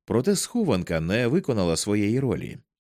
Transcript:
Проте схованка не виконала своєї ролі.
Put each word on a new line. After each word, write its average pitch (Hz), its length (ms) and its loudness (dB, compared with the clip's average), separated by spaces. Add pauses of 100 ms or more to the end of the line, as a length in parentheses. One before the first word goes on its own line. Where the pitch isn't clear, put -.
Проте 127 300 2
схованка 104 640 0
не 101 280 0
виконала 113 480 2
своєї 104 440 0
ролі. 123 380 -4 (260)